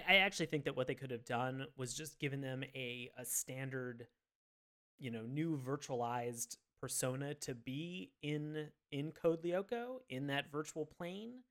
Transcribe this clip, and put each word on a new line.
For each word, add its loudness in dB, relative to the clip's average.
I 12
actually 6
think 0
that 0
what 2
they 0
could -6
have -4
done 0
was -2
just -8
given 0
them -2
a, -4
a -6
standard, -2
you -4
know, -2
new 2
virtualized -2
persona 0
to -4
be -6
in, 0
in 0
Code 4
Lyoko, 0
in -2
that 0
virtual -2
plane -8